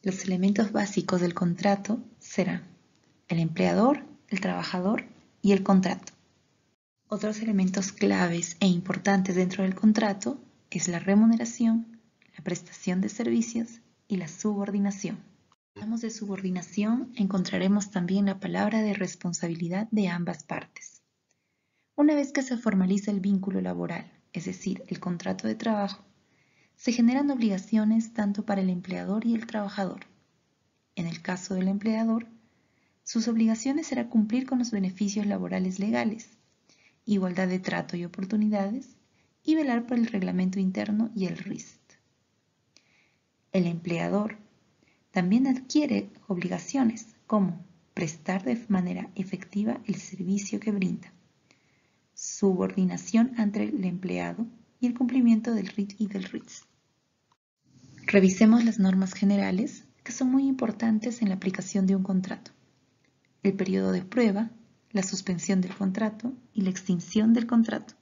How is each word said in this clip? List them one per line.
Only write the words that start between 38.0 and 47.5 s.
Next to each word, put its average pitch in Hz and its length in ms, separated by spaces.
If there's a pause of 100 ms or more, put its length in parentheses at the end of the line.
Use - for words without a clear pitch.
oportunidades, 208 920 (480)
y 311 120
velar 240 300
por 247 120
el 226 80
reglamento 185 520
interno 208 560
y 190 120
el 170 100
rist. - 460 (1700)
El 180 140
empleador 170 720 (720)
también 202 380
adquiere 247 600 (200)
obligaciones 185 800 (180)
como 196 360 (300)